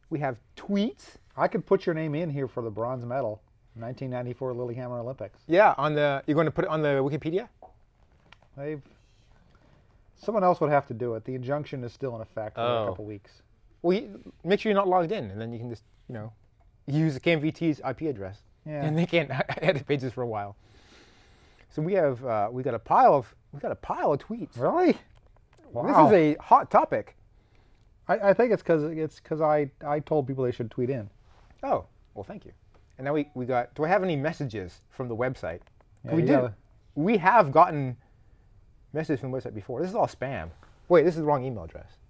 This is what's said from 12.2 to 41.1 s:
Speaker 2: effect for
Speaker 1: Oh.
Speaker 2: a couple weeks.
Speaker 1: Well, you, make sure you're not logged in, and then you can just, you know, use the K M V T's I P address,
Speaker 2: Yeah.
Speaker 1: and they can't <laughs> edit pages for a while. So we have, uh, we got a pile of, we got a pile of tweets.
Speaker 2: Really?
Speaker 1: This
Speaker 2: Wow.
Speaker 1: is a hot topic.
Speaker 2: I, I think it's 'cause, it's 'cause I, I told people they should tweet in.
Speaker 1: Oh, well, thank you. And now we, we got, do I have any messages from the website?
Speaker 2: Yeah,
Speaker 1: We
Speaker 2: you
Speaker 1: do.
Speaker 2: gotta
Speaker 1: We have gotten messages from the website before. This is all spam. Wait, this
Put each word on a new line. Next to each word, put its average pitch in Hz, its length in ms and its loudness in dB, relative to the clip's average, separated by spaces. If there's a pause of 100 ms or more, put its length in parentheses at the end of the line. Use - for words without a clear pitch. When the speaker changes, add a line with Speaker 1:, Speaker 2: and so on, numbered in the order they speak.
Speaker 2:
effect 110 360 -10
for 117 60 -6
Speaker 1:
Oh. 117 220 0
Speaker 2:
a - 40 -2
couple 95 160 -8
weeks. 104 380 -16 (400)
Speaker 1:
Well, 180 140 2
you, 214 240 -10 (240)
make 196 160 2
sure 220 100 -2
you're 196 100 2
not 196 80 0
logged 180 240 2
in, 120 180 -6
and 104 100 -10
then 117 120 -8
you 117 60 -12
can 120 120 -10
just, 110 120 -14 (260)
you 131 60 -12
know, 110 180 -12 (540)
use 151 280 0
the 127 60 -10
K 170 120 2
M 156 80 2
V 151 100 -2
T's 156 320 -2
I 131 100 -6
P 151 140 -8
address, 98 320 -8 (260)
Speaker 2:
Yeah. 151 200 -8
Speaker 1:
and 151 120 -2
they 170 100 0
can't 160 260 -2 (140)
<laughs> - 140 -8
edit 156 280 0
pages 135 240 -2
for 131 100 -8
a 120 60 -4
while. 101 260 -6 (1160)
So 175 120 -6
we 185 120 -2
have, 135 300 0
uh, 107 280 0
we 127 100 -6
got 127 120 -2
a 113 40 -6
pile 202 360 6
of, 131 200 0 (180)
we 143 60 -16
got 185 140 -6
a - 40 -4
pile 226 360 -2
of 139 80 0
tweets. 220 360 -12
Speaker 2:
Really? 254 360 4
Speaker 1:
This - 60 -2 (720)
Speaker 2:
Wow. 277 340 6
Speaker 1:
is - 60 8
a 156 280 6
hot - 300 4
topic. 202 460 2 (880)
Speaker 2:
I, 202 240 2
I 185 40 6
think 233 180 4
it's - 100 2
'cause, 156 220 2
it's 160 340 -6
'cause 156 220 -6
I, 151 280 2 (160)
I 147 140 -2
told 147 300 0
people 135 160 -2
they 123 80 0
should 117 180 -8
tweet 123 200 -2
in. 117 200 -6 (520)
Speaker 1:
Oh, 240 240 -2 (280)
well, 104 80 -12
thank 202 220 -16
you. - 80 -20 (460)
And 131 80 -10
now 143 80 -2
we, 147 200 -2
we 127 120 -6
got, 123 280 -2
do 151 100 -4
I 156 40 -2
have 190 160 4
any 175 120 0
messages 117 760 -6
from 127 180 -10
the 117 80 -6
website? 98 440 -6 (440)
Speaker 2:
Yeah, 123 100 -6
Speaker 1:
We 165 60 4
Speaker 2:
you 160 80 2
Speaker 1:
do. 262 60 6
Speaker 2:
gotta 123 200 2 (400)
Speaker 1:
We 185 220 2
have 180 340 6
gotten 147 460 4 (960)
messages 151 280 -2
from 131 120 -8
the 131 60 -6
website 113 160 -10
before. 117 260 -8
This 180 80 -2
is 202 80 -8
all 165 100 2
spam. 107 440 -8 (400)
Wait, 165 140 8
this 170 100 4